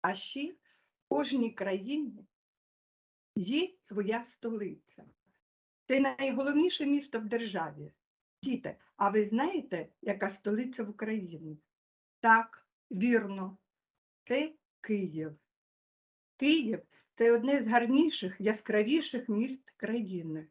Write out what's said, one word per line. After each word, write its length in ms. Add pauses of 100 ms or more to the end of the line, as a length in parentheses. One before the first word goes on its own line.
А 120
ще 380
в 40 (520)
кожній 420
країні 760 (1080)
є 380 (140)
своя 460
столиця. 720 (840)
Це 120
найголовніше 840
місто 340
в 40
державі. 680 (500)
Діти, 340 (200)
а 140
ви 180
знаєте, 600 (140)
яка 380
столиця 420
в 80
Україні? 680 (600)
Так, 480 (220)
вірно, 680 (680)
це 240 (280)
Київ. 520 (1040)
Київ — 460 (360)
це 140
одне 300
з 40
гарніших, 720
яскравіших 880
міст 420
країни. 800